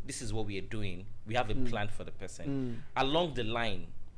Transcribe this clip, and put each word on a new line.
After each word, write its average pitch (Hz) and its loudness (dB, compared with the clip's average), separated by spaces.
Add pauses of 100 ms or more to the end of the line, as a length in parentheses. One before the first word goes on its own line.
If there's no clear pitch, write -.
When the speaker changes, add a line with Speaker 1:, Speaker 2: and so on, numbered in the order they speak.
Speaker 1:
this - -6
is 107 -2
what 110 2
we 101 -2
are 95 -4
doing. 95 -2 (220)
We 110 -4
have 120 2
a - 4
Speaker 2:
Mm. 123 6
Speaker 1:
plan 104 4
for - 0
the - -6
person. - -6 (500)
Speaker 2:
Mm. 135 2
Speaker 1:
Along 151 2
the 120 0
line, 110 0 (300)